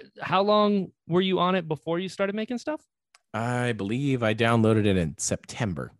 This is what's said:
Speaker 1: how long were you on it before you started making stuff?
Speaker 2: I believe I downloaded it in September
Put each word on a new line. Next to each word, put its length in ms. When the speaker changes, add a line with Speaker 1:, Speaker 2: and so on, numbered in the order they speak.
Speaker 1:
how 200
long 500
were 140
you 180
on 160
it 120
before 320
you 100
started 260
making 240
stuff? 220
Speaker 2:
I 400
believe 500
I 100
downloaded 520
it 120
in 200
September 840